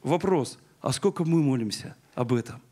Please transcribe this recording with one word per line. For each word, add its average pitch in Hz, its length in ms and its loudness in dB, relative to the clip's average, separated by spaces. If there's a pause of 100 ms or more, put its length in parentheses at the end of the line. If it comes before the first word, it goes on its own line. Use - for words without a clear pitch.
Вопрос, 170 560 0 (220)
а - 120 0
сколько 185 320 0
мы 165 180 4
молимся 123 540 -2 (180)
об 123 180 -2
этом? - 280 -4 (120)